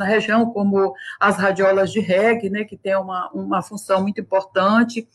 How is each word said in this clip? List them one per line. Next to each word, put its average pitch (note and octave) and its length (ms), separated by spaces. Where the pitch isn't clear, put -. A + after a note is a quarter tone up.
na G3 60
região, A3 400
como G3 420
as G3 180
radiolas F#3+ 540
de G3+ 80
reggae, G3+ 500
né, G#3 140
que G#3 140
tem G3 180
uma, F#3 360
uma F#3+ 320
função F#3+ 400
muito G3+ 180
importante. A3 920